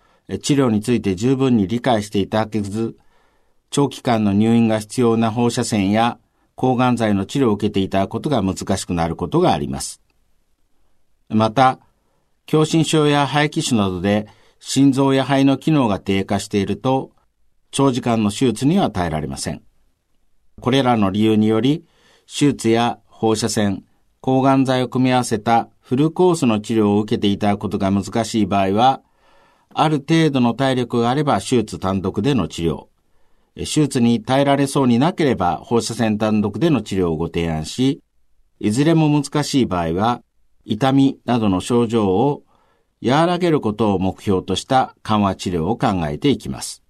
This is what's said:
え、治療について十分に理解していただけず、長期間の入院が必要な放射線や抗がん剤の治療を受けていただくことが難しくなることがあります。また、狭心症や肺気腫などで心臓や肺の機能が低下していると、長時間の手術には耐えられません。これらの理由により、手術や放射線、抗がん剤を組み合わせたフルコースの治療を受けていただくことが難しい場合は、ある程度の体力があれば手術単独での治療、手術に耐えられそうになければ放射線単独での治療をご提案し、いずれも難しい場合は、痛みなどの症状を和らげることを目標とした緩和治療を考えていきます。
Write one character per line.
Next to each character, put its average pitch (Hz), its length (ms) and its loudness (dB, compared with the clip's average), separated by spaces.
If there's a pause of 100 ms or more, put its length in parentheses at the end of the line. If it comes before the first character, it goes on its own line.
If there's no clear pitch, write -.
(280)
え、 98 100 -8
治 - 160 0
療 135 160 2
に 104 100 0
つ 123 120 -2
い 117 80 0
て 95 160 -2
十 123 200 0
分 127 200 2
に 98 120 2
理 117 120 -4
解 113 240 0
し - 60 -16
て 104 80 -4
い 95 100 -2
た 110 100 -2
だ 110 100 -2
け 107 120 -4
ず、 107 360 -6 (720)
長 143 180 0
期 - 140 -14
間 110 220 0
の 101 80 2
入 110 220 4
院 117 140 4
が 110 120 0
必 110 200 -6
要 113 160 2
な 113 140 0
放 120 200 0
射 120 140 -2
線 101 260 0
や 113 280 0 (360)
抗 131 220 0
が 127 140 2
ん 120 60 0
剤 107 180 0
の 95 120 -2
治 - 140 -4
療 123 100 0
を - 20 2
受 101 140 -2
け 101 60 -2
て 98 80 -2
い 95 80 -2
た 98 100 -2
だ 98 80 0
く - 40 -10
こ 113 100 -8
と 151 100 -4
が 120 120 -2
難 95 340 -4
し - 80 -6
く 92 100 -6
な 85 120 0
る 82 80 -4
こ 82 140 -6
と 156 120 0
が 165 120 2
あ 82 60 0
り 71 80 -6
ま 67 140 -8
す。 - 200 -14 (1300)
ま 110 220 0
た、 131 300 2 (680)
狭 156 160 2
心 156 200 2
症 151 220 0
や 143 200 2
肺 147 240 0
気 156 120 -4
腫 131 120 -2
な 101 140 2
ど 92 120 -6
で 104 280 0 (300)
心 139 320 2
臓 135 240 2
や 135 100 0
肺 135 200 0
の 139 120 2
機 135 140 -2
能 143 160 2
が 98 140 -2
低 98 240 -2
下 98 160 -2
し - 80 -12
て 104 120 -2
い 98 60 -2
る 98 100 -4
と、 131 360 -2 (580)
長 139 220 0
時 117 100 -2
間 113 220 0
の 101 60 0
手 131 160 -2
術 120 200 0
に 175 120 2
は 135 120 0
耐 92 160 -4
え 82 40 -4
ら 78 100 -4
れ 73 80 -6
ま 67 80 -8
せ - 160 -8
ん。 65 100 -12 (1000)
こ 120 120 -2
れ 135 100 2
ら 123 140 2
の 98 160 0
理 104 100 0
由 110 140 4
に 107 100 4
よ 110 140 2
り、 143 240 -2 (420)
手 - 200 -2
術 113 240 0
や 117 360 0
放 110 300 -2
射 113 120 -2
線、 101 360 -2 (360)
抗 131 220 0
が 135 140 4
ん 135 80 2
剤 127 180 0
を 123 60 -4
組 127 180 0
み 127 60 2
合 127 60 2
わ 123 60 0
せ 113 140 -2
た - 300 0 (120)
フ - 140 -6
ル 147 160 2
コ 180 220 2
ー - 20 2
ス 165 120 0
の 107 140 2
治 113 140 -6
療 107 140 4
を 101 120 2
受 107 140 -2
け 104 60 -2
て 104 80 0
い 101 100 0
た 104 100 -2
だ 101 80 0
く 104 40 -8
こ 104 80 -6
と 98 100 -4
が 98 140 0
難 98 320 -2
し 110 180 -2
い 101 40 0
場 98 160 0
合 95 100 0
は、 123 300 2 (680)
あ 143 160 2
る 156 100 0
程 165 320 2
度 135 100 0
の 120 140 2
体 135 200 0
力 120 260 -2
が 117 100 0
あ 127 40 0
れ 151 80 -2
ば 123 180 0
手 123 180 0
術 104 200 -4
単 95 240 -2
独 95 200 -4
で 139 120 0
の 87 140 0
治 - 140 -10
療、 80 240 -4 (680)
手 87 100 -10
術 139 360 0
に 117 220 2
耐 135 200 2
え - 20 2
ら 139 120 2
れ 139 100 2
そ 139 160 0
う 131 60 2
に 117 100 4
な 156 140 2
け - 100 -2
れ 127 140 2
ば 87 260 -2
放 117 180 0
射 113 140 -6
線 110 240 0
単 107 220 0
独 104 180 -4
で 165 120 0
の 123 120 0
治 - 140 -8
療 90 140 0
を 80 60 -2
ご 82 100 -4
提 82 220 -4
案 78 180 -4
し、 131 340 -2 (580)
い 104 140 -2
ず 131 120 2
れ 165 100 4
も 156 140 4
難 147 360 0
し 139 180 0
い 104 40 0
場 87 160 -2
合 82 100 -2
は、 110 300 -2 (420)
痛 117 260 -2
み 135 340 2
な 120 140 0
ど 110 100 0
の 90 120 0
症 120 260 0
状 110 220 0
を 131 340 0 (580)
和 143 260 2
ら 175 120 -2
げ 175 120 0
る 147 100 2
こ 110 120 -2
と 104 220 0
を 90 60 0
目 92 200 -4
標 95 220 0
と 92 140 -4
し - 80 -6
た 127 380 0
緩 107 200 0
和 95 140 0
治 - 140 -6
療 82 160 -2
を 117 100 -2
考 95 320 -2
え 73 100 -6
て 143 120 0
い 120 80 0
き - 100 -14
ま 62 140 -10
す。 - 280 -14